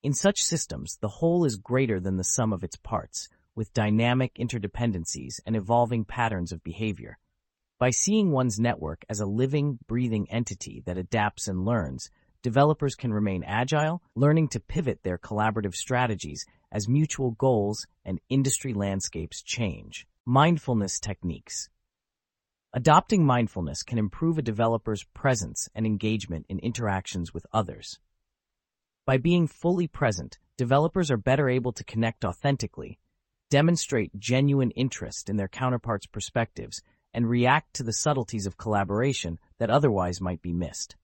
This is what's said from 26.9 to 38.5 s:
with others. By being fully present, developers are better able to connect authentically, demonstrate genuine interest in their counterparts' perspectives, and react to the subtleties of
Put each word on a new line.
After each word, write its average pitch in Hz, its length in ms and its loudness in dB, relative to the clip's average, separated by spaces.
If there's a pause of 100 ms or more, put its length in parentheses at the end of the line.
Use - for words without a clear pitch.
with - 200 -10
others. - 460 -4 (1080)
By 127 120 4
being 170 300 4
fully 175 400 0
present, 98 520 -2 (180)
developers 143 540 2
are 123 60 4
better 131 300 2
able 127 260 2
to - 100 -14
connect 113 420 -2
authentically, - 760 -4 (520)
demonstrate 143 680 2
genuine 131 520 2
interest - 580 -6
in 104 80 -2
their 98 100 -2
counterparts' 117 600 -4
perspectives, - 760 -6 (320)
and 117 160 0
react 123 460 2
to - 80 -6
the 113 100 -4
subtleties 113 540 -2
of 95 100 -8